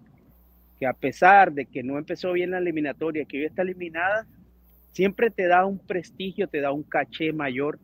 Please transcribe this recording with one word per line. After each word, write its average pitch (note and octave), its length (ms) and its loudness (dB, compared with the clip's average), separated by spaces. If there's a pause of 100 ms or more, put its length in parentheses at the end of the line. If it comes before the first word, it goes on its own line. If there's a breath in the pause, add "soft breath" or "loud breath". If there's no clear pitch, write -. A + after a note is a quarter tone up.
(800)
que C3+ 80 -4
a B2+ 60 -2
pesar F3+ 600 6
de C#3 120 -6
que - 180 -10
no C3+ 140 -6
empezó E3 360 -6
bien F3+ 180 -2
la F#3 80 -2
eliminatoria, D#3 680 -4
que C#3 140 -10
hoy C#3+ 60 -4
está D#3 180 -4
eliminada, F3+ 640 -4 (680)
siempre G3+ 380 0
te F#3+ 160 -2
da F3+ 180 6
un G3 140 -4
prestigio, F#3 720 -6
te D3+ 120 -4
da C#3 120 0
un D3 100 -4
caché D3+ 500 -4
mayor C#3+ 520 -4